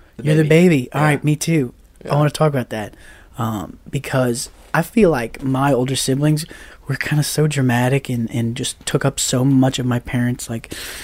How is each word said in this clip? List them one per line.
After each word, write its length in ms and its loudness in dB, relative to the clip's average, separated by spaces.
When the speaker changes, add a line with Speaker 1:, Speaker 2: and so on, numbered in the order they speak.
Speaker 1:
The 60 -14
Speaker 2:
You're 120 2
the 80 4
Speaker 1:
baby. 400 6
Speaker 2:
baby. 100 -10
All 80 0
Speaker 1:
Yeah. 60 4
Speaker 2:
right, 160 0
me 120 2
too. 380 0
I 40 -12
Speaker 1:
Yeah. 60 0
Speaker 2:
wanna 140 4
talk 200 2
about 200 -4
that. 240 -8
Um, 420 -6
because 600 -2
I 100 0
feel 260 4
like 340 -2
my 300 2
older 220 0
siblings 500 0
were 80 -2
kinda 280 -2
so 240 0
dramatic 600 0
and, 220 -2
and 240 -2
just 300 -8
took 200 -2
up 140 -2
so 240 0
much 360 4
of 60 -2
my 140 0
parents', 500 -4
like, 240 -10